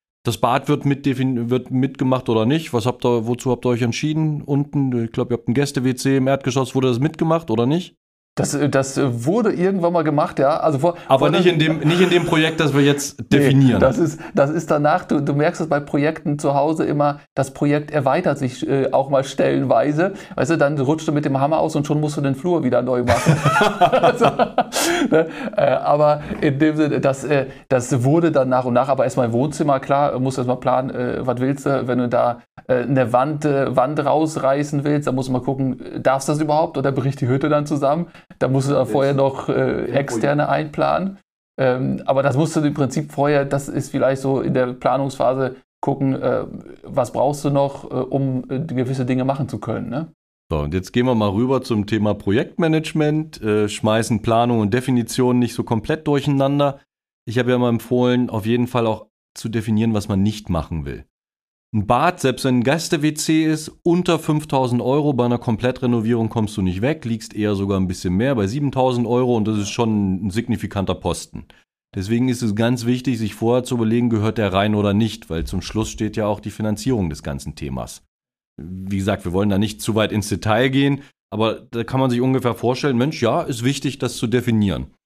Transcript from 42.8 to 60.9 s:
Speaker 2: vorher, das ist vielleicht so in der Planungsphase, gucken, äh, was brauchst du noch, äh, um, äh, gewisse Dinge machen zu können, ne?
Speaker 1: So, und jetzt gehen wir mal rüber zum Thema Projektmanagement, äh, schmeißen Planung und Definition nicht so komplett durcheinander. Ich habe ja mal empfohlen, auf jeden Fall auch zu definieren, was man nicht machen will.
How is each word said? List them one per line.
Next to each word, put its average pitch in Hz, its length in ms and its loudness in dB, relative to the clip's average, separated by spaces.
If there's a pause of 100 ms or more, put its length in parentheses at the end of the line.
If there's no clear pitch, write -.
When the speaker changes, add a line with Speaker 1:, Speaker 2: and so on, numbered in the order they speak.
Speaker 2:
vorher, 143 320 2
das 143 240 -2
ist - 220 -6
vielleicht 135 300 0
so 135 200 0
in 135 120 -2
der 127 200 0
Planungsphase, 131 840 0 (240)
gucken, 135 400 0
äh, 123 240 -2 (380)
was 123 300 -4
brauchst 143 320 -2
du 143 60 2
noch, 139 380 -2
äh, - 60 -10
um, 131 560 -2
äh, 131 80 -4
gewisse 127 480 -2
Dinge 127 180 0
machen 131 240 -2
zu - 100 -8
können, 110 320 -6
ne? 160 180 -6 (420)
Speaker 1:
So, 78 80 0
und 73 160 -2
jetzt 92 180 -4
gehen 123 140 2
wir 127 80 2
mal 107 160 2
rüber 127 320 0
zum 104 240 -2
Thema 104 280 0
Projektmanagement, 156 1300 0
äh, 107 260 2
schmeißen 110 540 0
Planung 117 380 2
und 101 140 0
Definition 123 640 0
nicht 120 160 0
so - 100 -4
komplett 151 420 -2
durcheinander. 143 760 2 (460)
Ich 117 120 -2
habe 123 140 0
ja 123 60 2
mal 123 100 2
empfohlen, 123 600 2
auf 107 180 -4
jeden 120 200 2
Fall 117 200 0
auch 110 200 -2 (280)
zu - 140 -10
definieren, 110 460 0
was 101 140 -2
man 98 140 0
nicht 104 280 -2
machen 80 340 -4
will. 65 200 -12 (680)